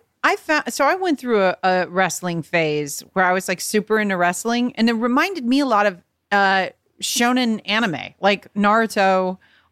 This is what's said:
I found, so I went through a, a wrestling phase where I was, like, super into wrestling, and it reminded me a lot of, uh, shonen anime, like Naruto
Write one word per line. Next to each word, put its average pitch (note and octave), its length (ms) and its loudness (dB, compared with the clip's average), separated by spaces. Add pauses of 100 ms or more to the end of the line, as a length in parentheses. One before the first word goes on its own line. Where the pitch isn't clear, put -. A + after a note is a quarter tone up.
(240)
I E4+ 140 2
found, D4+ 360 -2
so C#4+ 120 0
I E4+ 100 4
went F#4 240 0
through A3+ 240 0
a, F3+ 200 2
a F#3 240 2
wrestling F3 540 -2
phase D3+ 600 -2 (120)
where F#3+ 100 0
I F3+ 80 2
was, F#3 160 -2
like, F3+ 140 -4
super G#3+ 380 0
into G3+ 180 -2
wrestling, A3+ 580 -2
and A3+ 140 2
it A#3 40 2
reminded C4 520 -2
me B3+ 140 2
a C#4+ 80 0
lot G#3 180 2
of, F#3 160 -4 (300)
uh, F#3+ 380 2 (300)
shonen A#3+ 680 0
anime, G3 540 -4
like G3 360 0
Naruto G3+ 840 2 (340)